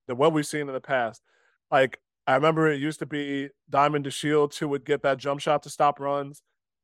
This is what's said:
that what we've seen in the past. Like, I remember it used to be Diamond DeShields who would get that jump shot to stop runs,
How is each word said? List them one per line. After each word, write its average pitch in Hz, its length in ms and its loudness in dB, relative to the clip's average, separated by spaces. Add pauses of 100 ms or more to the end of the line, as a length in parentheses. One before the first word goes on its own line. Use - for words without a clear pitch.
that 127 80 -6
what 147 160 4
we've 151 160 0
seen 147 220 -6
in 135 40 -10
the 131 60 -4
past. 120 420 -4 (480)
Like, 135 300 2 (280)
I 131 80 4
remember 156 340 4
it 143 100 0
used 151 200 -4
to 156 60 -8
be 139 440 -6 (200)
Diamond 143 360 2
DeShields 147 520 0
who 156 120 -4
would 139 160 -4
get 143 160 0
that 139 160 0
jump 139 240 -4
shot 147 220 0
to 143 60 -16
stop 143 300 0
runs, 143 440 -6 (400)